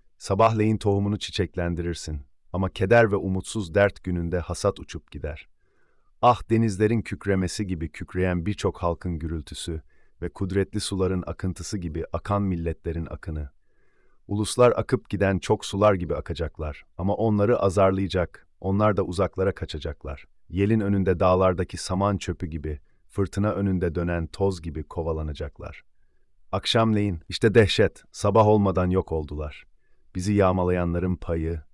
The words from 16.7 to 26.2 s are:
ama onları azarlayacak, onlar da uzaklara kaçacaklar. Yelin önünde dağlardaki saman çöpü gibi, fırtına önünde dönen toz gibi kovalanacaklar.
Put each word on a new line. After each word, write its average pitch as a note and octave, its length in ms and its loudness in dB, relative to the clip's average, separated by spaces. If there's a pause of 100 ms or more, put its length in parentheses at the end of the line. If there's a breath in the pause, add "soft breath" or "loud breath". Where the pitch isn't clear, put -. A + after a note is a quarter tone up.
ama G2 180 0
onları G#2+ 440 2
azarlayacak, F#2+ 880 0 (120)
onlar G2 380 2
da G2 60 2
uzaklara F#2 520 -2
kaçacaklar. - 720 -10 (240)
Yelin G2+ 300 2
önünde F#2+ 400 2
dağlardaki F#2 580 2
saman G2 400 0
çöpü - 280 -6
gibi, D2+ 340 -6 (300)
fırtına G2+ 420 0
önünde F#2 440 0
dönen F2 320 -2
toz F#2+ 340 -2
gibi D2+ 220 -8
kovalanacaklar. D#2 1000 -8 (680)